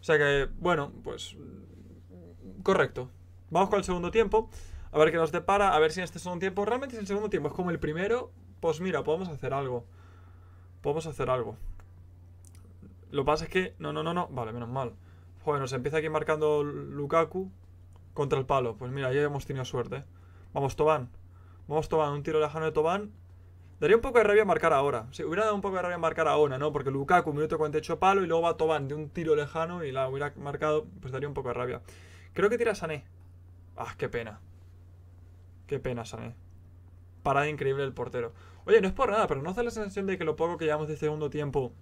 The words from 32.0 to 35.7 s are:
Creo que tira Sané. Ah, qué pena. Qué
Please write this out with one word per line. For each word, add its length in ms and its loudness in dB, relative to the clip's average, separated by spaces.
Creo 160 4
que 80 2
tira 160 0
Sané. 300 -6
Ah, 220 -10
qué 100 -4
pena. 320 -8
Qué 120 -6